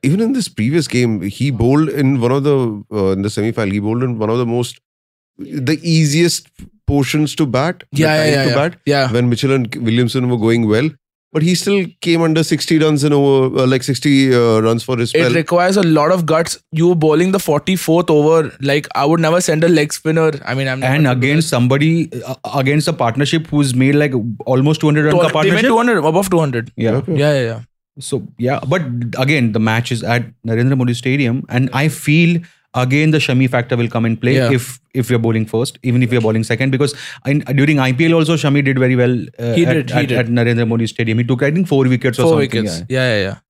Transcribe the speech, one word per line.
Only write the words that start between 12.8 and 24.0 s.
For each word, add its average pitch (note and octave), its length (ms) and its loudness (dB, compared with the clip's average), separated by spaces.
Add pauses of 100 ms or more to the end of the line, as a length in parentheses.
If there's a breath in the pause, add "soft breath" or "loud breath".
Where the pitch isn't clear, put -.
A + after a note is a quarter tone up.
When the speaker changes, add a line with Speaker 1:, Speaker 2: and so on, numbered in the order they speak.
Speaker 1:
in D3 80 2
over, C#3 500 2
uh, B2+ 60 2
like, C3 160 0
sixty, C3+ 500 2
uh, A#2 280 4
runs A2+ 220 0
for C3 140 -4
his A#2 160 -2
Speaker 2:
It D3 60 2
Speaker 1:
spell. B2+ 140 2
Speaker 2:
requires F3 420 2
a G3+ 80 2
lot D#3 300 2
of F3 120 0
guts. D#3+ 320 0 (140)
You D#3+ 180 2
were F3+ 60 2
bowling D#3 380 2
the G3 60 0
forty-fourth E3+ 680 0
over. D3+ 520 2
Like, C#3 340 -2
I C3+ 80 0
would D#3+ 160 2
never D#3+ 220 2
send D#3+ 240 0
a - 20 4
leg D#3 240 2
spinner. D#3+ 400 0 (140)
I B2 80 -6
mean, C3+ 160 -2
I'm C3 120 -4
Speaker 3:
And C3+ 220 2
Speaker 2:
never B2+ 140 2
Speaker 3:
against C#3+ 320 0
somebody, C#3+ 600 2 (160)
uh, C3 100 -10 (200)
against C#3 320 0
a E3+ 60 -2
partnership C#3+ 540 -2
who's C#3+ 280 0
made, C3 200 2
like, D3 180 2 (320)